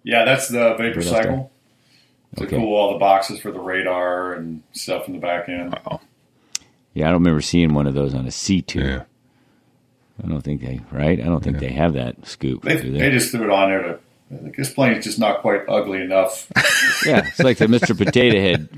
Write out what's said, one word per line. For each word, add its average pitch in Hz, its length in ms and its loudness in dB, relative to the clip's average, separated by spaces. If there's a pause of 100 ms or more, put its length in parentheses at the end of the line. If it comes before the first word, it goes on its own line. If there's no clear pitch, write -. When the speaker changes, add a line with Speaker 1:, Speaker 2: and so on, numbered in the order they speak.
Speaker 1:
Yeah, 117 220 2
that's 131 220 0
the 117 260 2
vapor 113 80 -4
Speaker 2:
Right 113 160 -2
up 85 40 -2 (100)
there. 113 100 2
Speaker 1:
cycle 90 300 -4 (840)
to - 80 -8
Speaker 2:
Okay. - 140 -4
Speaker 1:
cool 107 180 0
all 101 160 2
the - 60 -4
boxes 98 420 2
for 104 100 -10
the 92 100 -10
radar 90 760 -2
and 82 280 -10 (100)
stuff - 340 -6
in 92 80 -10
the 82 60 -10
back 87 280 -4
end. 87 240 -8 (140)
Speaker 3:
Wow. - 140 -8 (920)
Speaker 2:
Yeah, 76 140 -2
I 80 60 4
don't 87 100 4
remember 82 180 4
seeing 82 320 4
one 73 140 2
of 69 80 -2
those 69 200 0
on 65 120 -4
a 62 40 -6
C 95 300 0
two. - 200 -6
Speaker 3:
Yeah. 67 220 -2 (1200)
Speaker 2:
I - 60 -8
don't 78 140 -4
think 71 180 -4
they, 64 200 -8 (100)
right? 76 300 2
I 60 40 -8
don't 80 180 0
think 71 200 -2
Speaker 3:
Yeah. 65 60 -4
Speaker 2:
they 64 60 -6
have 78 200 2
that 62 320 -6
scoop, 65 360 -6
Speaker 1:
They, - 200 -2
Speaker 2:
do 64 100 -6
they? 71 60 -2
Speaker 1:
they 139 120 2
just 123 200 0
threw 113 140 -4
it 101 60 0
on 98 200 4
there 95 120 0
to, 85 160 -6 (580)
this 135 180 -4
plane's 117 300 2
just 107 140 -6
not 104 220 2
quite 101 280 0
ugly 98 340 -2
enough. 92 540 0
Speaker 2:
<laughs> - 60 2 (420)
Yeah, 131 220 4
it's - 140 -10
like 127 180 4
the 110 100 4
Mister 117 260 4
Potato 107 460 4
Head 85 380 2